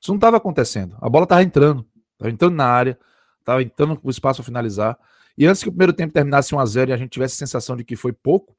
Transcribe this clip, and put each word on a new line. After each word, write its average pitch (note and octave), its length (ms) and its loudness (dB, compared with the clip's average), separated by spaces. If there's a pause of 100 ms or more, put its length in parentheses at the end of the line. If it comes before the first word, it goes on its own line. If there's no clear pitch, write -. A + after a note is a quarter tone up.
Isso - 120 -6
não G#3 60 -2
tava A3+ 200 6
acontecendo. A#2 600 -4
A - 80 -4
bola A#2 160 4
tava F3+ 200 6
entrando, C#3+ 420 2 (320)
tava A2 140 -6
entrando E3+ 240 2
na C#3+ 100 0
área, B2 320 0 (460)
tava B2+ 180 0
entrando D3 340 -2
com - 120 -10
o - 20 -4
espaço C3+ 300 -4
a B2 40 -12
finalizar. A#2 540 -4 (400)
E C#3+ 80 6
antes F#3+ 160 2
que A3 60 -6
o F#3+ 40 -8
primeiro F3+ 200 2
tempo D#3+ 200 -6
terminasse C#3+ 400 0
um D3 60 -2
a C3+ 80 0
zero B2+ 240 -2
e - 20 -2
a B2+ 40 -4
gente B2 140 -8
tivesse B2+ 260 -6
a C#3+ 100 -10
sensação B2 300 -8
de A#2+ 80 -12
que B2 100 -10
foi B2 180 -6
pouco - 460 -2